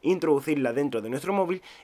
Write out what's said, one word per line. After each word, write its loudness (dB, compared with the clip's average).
introducirla 2
dentro -2
de -6
nuestro -4
móvil 0